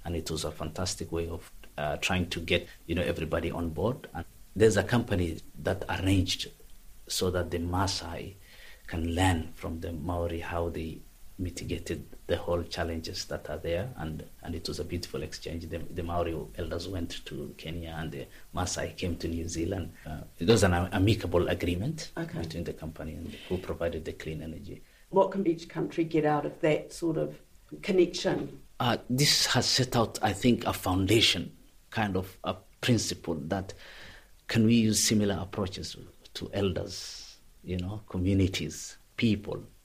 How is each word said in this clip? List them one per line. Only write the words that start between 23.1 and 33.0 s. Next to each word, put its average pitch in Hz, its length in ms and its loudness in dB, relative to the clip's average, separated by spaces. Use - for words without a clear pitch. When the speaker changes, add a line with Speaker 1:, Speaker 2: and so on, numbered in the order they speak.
Speaker 1:
and 82 180 -8
who 92 80 0
provided 82 480 -2
the - 80 -6
clean 78 300 -6
energy. - 400 -10
Speaker 2:
What 190 220 6
can 190 160 0
each 165 200 0
country 160 360 -2
get 160 220 2
out 147 200 4
of - 160 -6
that 151 320 2
sort 165 240 0
of 147 180 -2
connection? 175 760 2
Speaker 1:
Uh, 117 180 4
this 135 380 4
has 120 180 4
set - 300 2
out, 113 260 4
I 101 120 2
think, 117 320 4
a 95 80 2
foundation, 95 800 4
kind 104 260 0
of 92 280 -2
a 92 120 -2
principle - 540 2